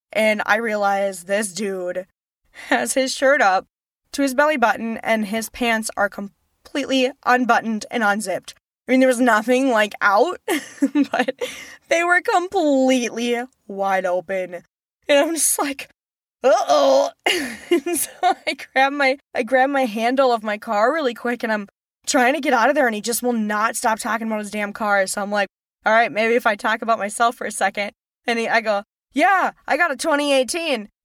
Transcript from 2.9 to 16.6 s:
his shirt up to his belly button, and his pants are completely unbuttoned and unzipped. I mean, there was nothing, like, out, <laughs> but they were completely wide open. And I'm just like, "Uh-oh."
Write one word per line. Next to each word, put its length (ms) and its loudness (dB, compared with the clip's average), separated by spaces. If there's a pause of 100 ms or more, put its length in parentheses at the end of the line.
his 200 0
shirt 280 2
up 240 2 (480)
to 100 0
his 100 0
belly 240 2
button, 400 0
and 300 -2
his 240 -6
pants 460 -2
are 120 2
completely 1000 -4 (160)
unbuttoned 640 2
and 120 -4
unzipped. 520 -4 (320)
I 40 0
mean, 100 4
there 60 6
was 140 2
nothing, 480 2
like, 320 0
out, 420 2
<laughs> 40 -20 (640)
but 240 -2 (540)
they 140 2
were 180 2
completely 1120 0 (320)
wide 400 -2
open. 480 -4 (520)
And 220 4
I'm 60 -4
just 240 -2
like, 300 -6 (540)
"Uh-oh." 680 4 (140)